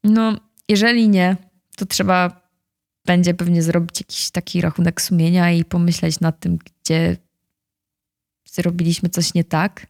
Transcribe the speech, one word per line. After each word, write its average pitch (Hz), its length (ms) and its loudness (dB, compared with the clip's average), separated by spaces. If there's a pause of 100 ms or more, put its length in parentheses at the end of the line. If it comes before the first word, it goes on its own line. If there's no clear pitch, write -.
No, 214 340 2 (320)
jeżeli 220 400 4
nie, 185 280 2 (380)
to 202 100 -8
trzeba 180 640 -2 (580)
będzie 175 280 2
pewnie 175 300 0
zrobić 170 360 -2
jakiś - 320 -8
taki 175 300 -6
rachunek 170 400 -2
sumienia 175 500 2
i 170 140 0
pomyśleć 170 540 -2
nad 165 200 -2
tym, 175 180 -4
gdzie 165 600 -4 (1300)
zrobiliśmy 175 640 -2
coś - 240 -4
nie 170 100 2
tak - 460 -4